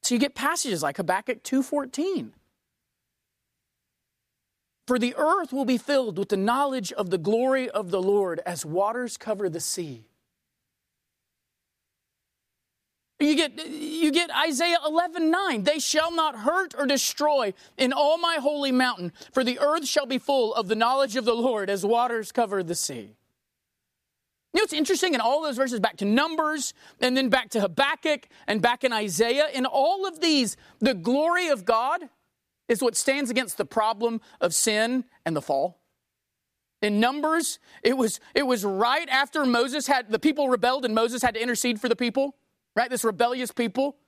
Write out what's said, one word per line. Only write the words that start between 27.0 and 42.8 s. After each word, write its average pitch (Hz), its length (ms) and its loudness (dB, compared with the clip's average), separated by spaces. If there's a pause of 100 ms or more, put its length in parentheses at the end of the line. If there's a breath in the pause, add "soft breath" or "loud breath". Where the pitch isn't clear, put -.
then 262 140 2
back 240 220 2
to 220 100 0
Habakkuk, 277 680 0 (200 loud breath)
and 208 120 0
back 240 240 2
in 254 80 2
Isaiah, 233 600 2
in 254 140 -2
all 381 400 2
of 330 120 -8
these, 294 380 2 (220 soft breath)
the 233 160 2
glory 311 540 2
of 226 140 0
God 247 460 0 (580)
is 233 140 0
what 240 140 0
stands 269 340 0
against 240 280 -2
the 202 80 0
problem 226 540 0 (220 soft breath)
of 175 140 0
sin 226 480 2 (220 soft breath)
and 165 100 -2
the 143 80 -2
fall. 147 360 -2 (1040)
In 208 180 0
Numbers, 294 600 0 (240 loud breath)
it 254 140 4
was, 226 220 0 (140 loud breath)
it 277 140 2
was 226 180 0
right 233 440 0
after 277 360 0
Moses 254 400 0
had, 254 240 0
the 220 80 0
people 285 320 2
rebelled 254 360 2
and 220 100 0
Moses 233 260 0
had 233 140 2
to 220 60 -4
intercede 240 380 -2
for 247 100 -2
the 233 60 4
people, 269 400 -2 (400)
right? 240 140 2